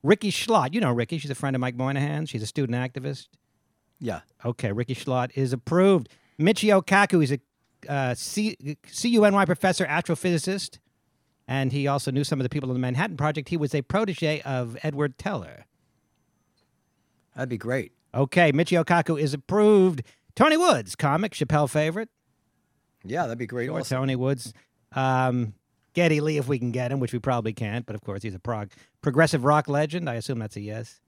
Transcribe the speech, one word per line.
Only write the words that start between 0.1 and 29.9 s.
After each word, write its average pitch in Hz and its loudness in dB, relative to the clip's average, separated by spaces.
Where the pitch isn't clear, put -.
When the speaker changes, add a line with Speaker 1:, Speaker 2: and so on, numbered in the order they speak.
Speaker 1:
Schlott, 165 0
you 226 0
know 135 2
Ricky. 120 -2
She's 139 -8
a - -4
friend 135 -4
of 123 -2
Mike 127 -4
Moynihan's. 139 -4
She's 107 -6
a - -8
student 123 -4
activist. 131 -8
Speaker 2:
Yeah. 101 -6
Speaker 1:
Okay, 117 -4
Ricky 120 -4
Schlott 127 -4
is 131 -2
approved. 175 2
Michio 196 4
Kaku 190 4
is 131 0
a, 139 -2
uh, 131 0
C-, 214 -4
C - -4
U 226 6
N 196 6
Y 196 6
professor, 180 2
astrophysicist, 175 -2
and 131 -2
he 139 0
also 139 -2
knew 139 0
some 139 -2
of 131 -2
the 127 -2
people 131 -4
in 127 -2
the 127 -2
Manhattan 139 -2
Project. 147 -2
He 175 -4
was 147 -2
a 143 0
protege 175 -2
of 127 -6
Edward 143 -4
Teller. 113 -8
Speaker 2:
That'd 127 -8
be 120 -6
great. 113 -4
Speaker 1:
Okay, 147 4
Michio 165 2
Kaku 165 2
is 147 0
approved. 185 4
Tony 311 4
Woods, 240 2
comic, 160 0
Chappelle 147 0
favorite. 160 -2
Speaker 2:
Yeah, 135 -4
that'd 117 -4
be 120 -6
great 123 -4
Speaker 1:
Sure, 156 -4
Speaker 2:
also. - -2
Speaker 1:
Tony 131 0
Woods. 127 -2
Um, 127 0
Geddy 160 4
Lee, 151 0
if 123 -2
we 139 0
can 120 -2
get 123 -2
him, 139 -2
which 123 -2
we 123 -4
probably 113 -2
can't, 113 -6
but 107 -12
of 104 -10
course 98 -8
he's 107 -8
a 92 -12
prog-, 107 -8
progressive 143 2
rock 147 4
legend. 151 -2